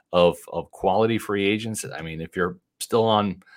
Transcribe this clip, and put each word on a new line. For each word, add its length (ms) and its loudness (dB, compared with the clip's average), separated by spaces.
of, 240 4
of 180 -8
quality 480 0
free 280 -2
agents. 380 -2
I 180 -12
mean, 180 -10
if 160 -12
you're 220 -2
still 240 0
on 380 2